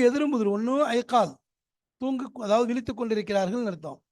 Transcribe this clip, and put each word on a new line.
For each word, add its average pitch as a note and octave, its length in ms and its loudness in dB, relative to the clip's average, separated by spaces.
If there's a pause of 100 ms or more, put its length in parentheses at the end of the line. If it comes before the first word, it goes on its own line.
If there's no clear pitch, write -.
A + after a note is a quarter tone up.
எதிரும் C#4 320 4
புதிரும், G3+ 220 0
ஒண்ணு A#3 180 -2 (180)
ஐகால் A#3 400 2 (680)
தூங்கு, C4 260 -4 (140)
அதாவது A3 280 2
விழித்துக் A#3+ 320 -4
கொண்டிருக்கிறார்கள்னு G#3 720 -2
அர்த்தம், D3+ 260 -12 (140)